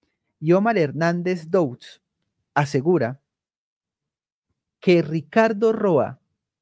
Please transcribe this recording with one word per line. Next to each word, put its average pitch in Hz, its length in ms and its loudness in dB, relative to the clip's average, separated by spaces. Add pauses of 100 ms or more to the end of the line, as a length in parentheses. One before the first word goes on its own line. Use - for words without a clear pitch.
(400)
Y 156 120 0
Omar 208 240 2
Hernández 170 720 -2
Doutz 160 540 -4 (520)
asegura 139 680 -2 (1600)
que 175 220 4
Ricardo 220 680 0
Roa 170 480 0 (420)